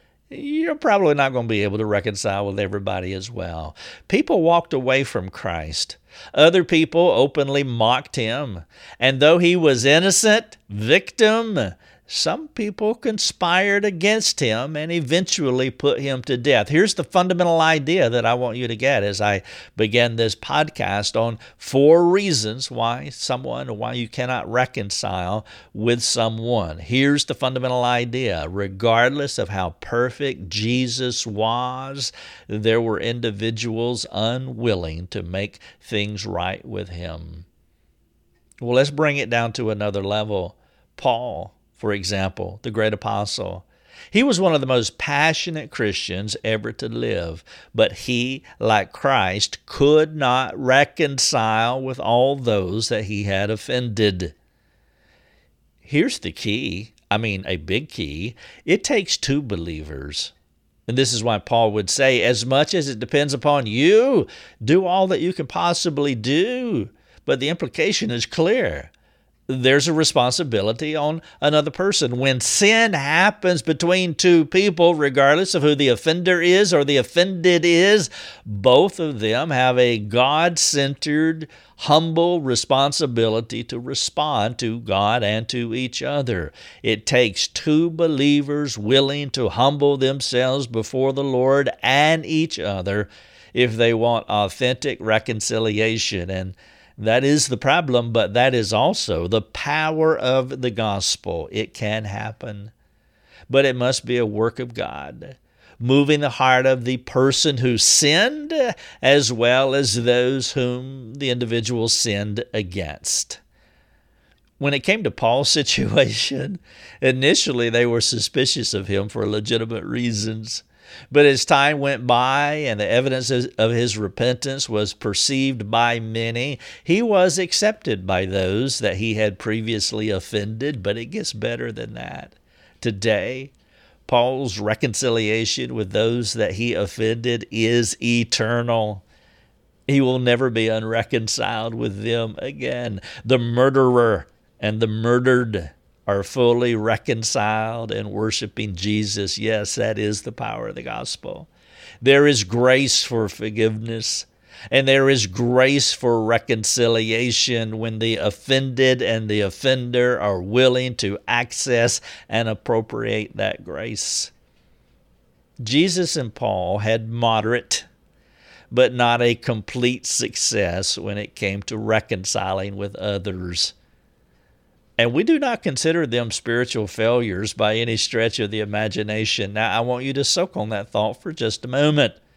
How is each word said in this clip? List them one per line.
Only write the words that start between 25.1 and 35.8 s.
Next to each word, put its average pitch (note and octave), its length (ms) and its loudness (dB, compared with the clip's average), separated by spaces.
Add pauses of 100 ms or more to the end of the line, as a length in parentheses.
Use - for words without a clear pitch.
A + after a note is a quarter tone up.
with A#2 280 0
someone. A2+ 760 -2
Here's C3+ 480 2
the - 100 -6
fundamental B2+ 480 -2
idea. A#2+ 640 -2
Regardless A2+ 920 2
of G2+ 120 -4
how F#2+ 220 -4 (100)
perfect A#2+ 640 -4
Jesus A#2+ 800 -2
was, B2+ 840 -4 (340)
there A2 320 2
were A2 220 -2
individuals A#2 1120 -4
unwilling A2 920 -4
to G2 160 -8
make F#2+ 360 -8 (220)